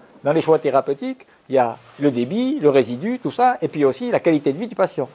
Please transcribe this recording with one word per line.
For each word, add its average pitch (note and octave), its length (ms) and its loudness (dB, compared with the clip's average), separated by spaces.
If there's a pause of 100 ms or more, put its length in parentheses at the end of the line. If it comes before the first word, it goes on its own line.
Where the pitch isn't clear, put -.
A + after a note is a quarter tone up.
(220)
Dans C#3+ 100 0
les D#3+ 80 2
choix D#3 200 4
thérapeutiques, C#3+ 680 -2 (220)
il C3 80 0
y - 20 4
a A#2 180 0 (220)
le C#3 140 2
débit, G#3+ 480 -2
le D3 100 4
résidu, C3+ 480 0
tout C#3+ 140 -6
ça, B3 280 0
et E3 60 -4
puis D3+ 180 -2
aussi G#3+ 280 0
la D#3 80 2
qualité D3 320 2
de C#3 60 -6
vie A3 100 -8
du A3 80 -16
patient. F3+ 380 -2